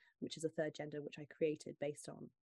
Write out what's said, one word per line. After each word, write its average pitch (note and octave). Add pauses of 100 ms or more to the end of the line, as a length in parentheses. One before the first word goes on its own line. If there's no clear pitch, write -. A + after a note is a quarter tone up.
(200)
which -
is D#3
a D#3
third D3+
gender D3+
which C#3+
I D3+ (100)
created D3+
based C#3+
on - (180)